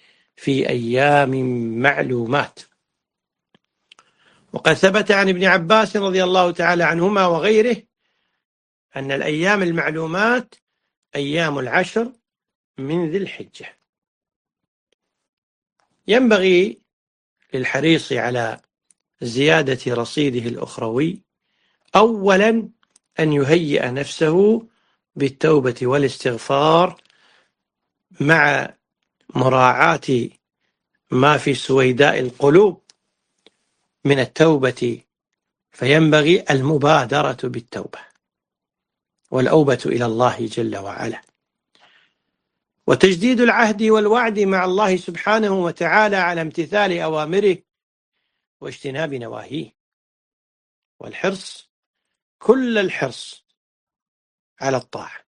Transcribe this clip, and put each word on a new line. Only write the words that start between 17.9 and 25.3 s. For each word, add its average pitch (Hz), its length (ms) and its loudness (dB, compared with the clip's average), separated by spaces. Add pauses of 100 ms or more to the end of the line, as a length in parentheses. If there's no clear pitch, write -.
على 120 480 -4 (600)
زيادة 131 760 0
رصيده 120 540 -4
الأخروي 131 720 -6 (760)
أولًا 208 720 4 (520)
أن 156 120 2
يهيئ 143 580 0
نفسه 165 760 0 (500)
بالتوبة 139 680 0